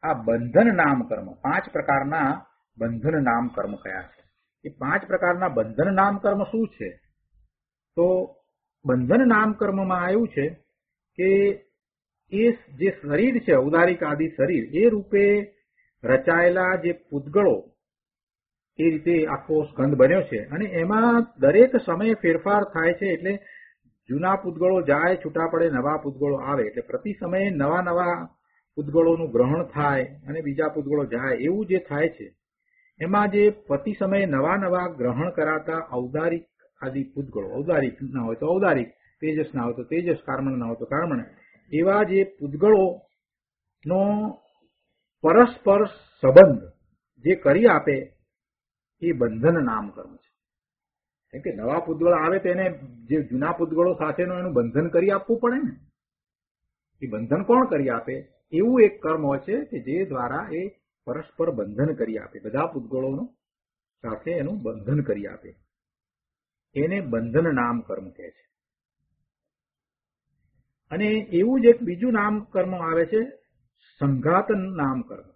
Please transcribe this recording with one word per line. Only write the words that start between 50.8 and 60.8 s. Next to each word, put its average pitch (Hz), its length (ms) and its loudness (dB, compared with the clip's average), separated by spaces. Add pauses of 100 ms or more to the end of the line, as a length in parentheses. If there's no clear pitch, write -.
કેમ 139 100 -14
કે 175 100 -6
નવા 120 280 -4
પૂતગળ 165 340 0
આવે 165 260 0
તો 180 100 -2
એને 185 300 -2 (300)
જે 156 140 0
જૂના 135 280 -4
પૂતગળો 170 420 0
સાથેનો 170 460 -4
એનું 180 140 -6
બંધન 123 340 0
કરી 175 220 2
આપવું 196 300 -2
પડે 240 160 0
ને. 285 240 -6 (1200)
એ 135 80 -10
બંધન 117 340 -4
કોણ 240 220 2
કરી 139 240 -2
આપે? 131 380 -8 (240)
એવું 233 300 2
એક 202 200 4
કર્મ 156 240 -2
હોય 139 140 -2
છે 185 260 -6
કે - 140 -12
જે 147 260 -6
દ્વારા 139 480 -8
એ 185 160 -8 (360)